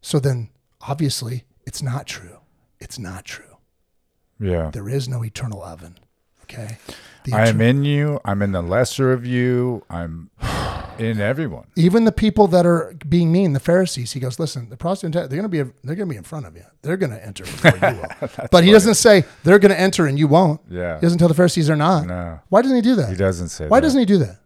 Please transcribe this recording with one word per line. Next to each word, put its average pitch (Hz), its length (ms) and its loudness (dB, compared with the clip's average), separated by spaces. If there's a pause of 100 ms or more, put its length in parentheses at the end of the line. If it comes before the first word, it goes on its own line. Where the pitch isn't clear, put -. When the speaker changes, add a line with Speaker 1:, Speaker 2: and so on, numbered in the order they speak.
Speaker 1:
So - 180 -4
then, 127 320 -4 (300)
obviously, 127 640 -6 (220)
it's - 160 -12
not 135 240 -8
true. - 320 -16 (420)
It's - 180 -18
not 92 260 -14
true. - 320 -20 (840)
Speaker 2:
Yeah. 87 320 -4
Speaker 1:
There 104 160 -12
is 131 200 -6
no 120 160 -6
eternal 107 380 -10
oven, 85 360 -20 (440)
okay? 113 360 -16 (460)
The 131 80 -6
Speaker 2:
I 110 160 4
am 107 100 2
Speaker 1:
etern- 110 40 2
Speaker 2:
in 135 220 2
you. 147 400 0
I'm 101 180 -2
in 98 100 -2
the 92 100 -2
lesser 123 500 0
of 123 120 -4
you. 123 640 -2
I'm 82 400 -10 (120)
<sighs> - 580 -8
in 113 220 -2
everyone. 120 560 -4
Speaker 1:
Even 180 280 4
the 220 80 4
people 214 360 2
that 175 180 4
are 170 280 0 (140)
being 165 240 2
mean, 180 220 2
the 135 60 0
Pharisees, 170 520 -2
he 131 80 -8
goes, 123 180 -8
"Listen, 131 300 -8
the 117 80 -18
Protestant, 170 380 -6
they're 170 140 -4
gonna 175 200 -6
be, 160 140 -2 (220)
they're 139 120 -8
gonna 202 140 -8
be 123 60 -8
in 85 80 -16
front 147 220 -14
of 82 100 -20
you. 90 80 -20 (180)
They're 170 160 -4
gonna 135 180 -4
enter 98 280 -16
before - 260 0
you 131 260 0
will." - 180 -12
Speaker 2:
<laughs> - 60 -18
That's - 160 -10
Speaker 1:
But 170 280 4
he 190 60 8
Speaker 2:
funny. - 20 10
Speaker 1:
doesn't 214 240 8
say, 202 280 6 (200)
"They're 185 160 8
gonna 196 140 6
enter 180 320 2
and 139 120 -2
you 156 100 2
won't." 156 400 4
Speaker 2:
Yeah. 87 280 -6
Speaker 1:
He - 60 -6
doesn't 170 160 2
tell 170 100 6
the 160 60 4
Pharisees 165 340 2
they're 156 80 2
not. 151 300 0
Speaker 2:
No. 87 340 -8 (100)
Speaker 1:
Why 196 100 4
doesn't 254 160 2
he 233 60 2
do 240 140 2
that? 139 120 0
Speaker 2:
He 92 80 -4
doesn't 90 320 0
say 78 200 -10
Speaker 1:
Why 226 100 6
Speaker 2:
that. 285 80 4
Speaker 1:
doesn't 277 140 2
he 240 60 2
do 196 120 4
that? 101 260 -2